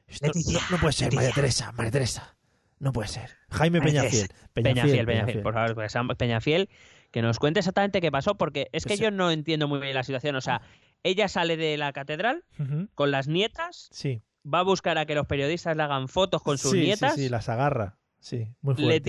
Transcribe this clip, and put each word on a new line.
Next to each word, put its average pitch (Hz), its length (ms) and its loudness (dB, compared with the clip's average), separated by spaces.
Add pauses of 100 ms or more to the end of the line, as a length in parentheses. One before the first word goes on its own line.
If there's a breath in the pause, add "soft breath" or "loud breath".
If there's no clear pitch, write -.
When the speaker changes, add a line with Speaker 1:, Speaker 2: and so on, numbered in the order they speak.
Speaker 1:
"Esto - 200 -6
Speaker 2:
Leticia, 160 420 0
Speaker 1:
no, 180 80 0
no - 40 -4
puede 156 120 2
ser, 127 140 -2
Speaker 2:
Leticia. 127 160 2
Speaker 1:
María 127 120 2
Teresa, 117 380 0
María 113 200 -4
Teresa, - 440 -4 (420)
no 135 140 -2
puede 110 160 -4
ser". - 220 -12 (180)
Jaime 170 300 2
Speaker 2:
María 147 240 4
Speaker 1:
Peñafiel, 113 260 2
Speaker 2:
Teresa. - 240 -20
Speaker 1:
Peñafiel, 120 220 2
Speaker 2:
Peñafiel, 127 320 4
Peñafiel, - 0 -
Speaker 1:
Peñafiel. 110 360 0
Speaker 2:
por 107 120 -2
favor, 113 220 2
pues, 107 160 -6
Sam-, 123 240 -2
Peñafiel, 127 520 2 (440 loud breath)
que 117 100 -2
nos 117 160 2
cuente 165 220 2
exactamente 190 400 0
qué 165 100 0
pasó, 143 260 0
porque 143 260 -2 (100)
es 160 100 -4
Speaker 1:
Pues - 40 -12
Speaker 2:
que 208 100 0
Speaker 1:
sí. 214 80 0
Speaker 2:
yo 214 80 2
no 185 180 2
entiendo 156 380 0
muy 143 100 -2
bien 139 160 -6
la 131 80 0
situación, 139 320 -4
o 131 60 -2
sea, 127 220 -2 (420 soft breath)
ella 190 240 2
sale 170 280 0
de 156 200 0
la 143 160 -4
catedral 175 500 -4 (160)
Speaker 1:
Ujú. 151 380 -4
Speaker 2:
con 143 160 2
las 135 160 0
nietas, 233 640 -4
Speaker 1:
Sí. 127 280 -6 (240)
Speaker 2:
va 147 140 0
a 180 60 4
buscar 180 340 2
a 156 80 0
que 151 80 -4
los 147 140 0
periodistas 156 480 -2
le 156 80 0
hagan 135 240 -2
fotos 180 340 0
con 143 160 0
sus 139 140 0
Speaker 1:
Sí, 190 60 4
sí, 160 80 4
Speaker 2:
nietas. 247 280 2
Speaker 1:
sí, 139 140 -2
las 123 200 -4
agarra. 120 500 -2 (200)
Sí, 117 300 -8 (140)
muy 139 120 2
fuerte. 151 140 2 (200)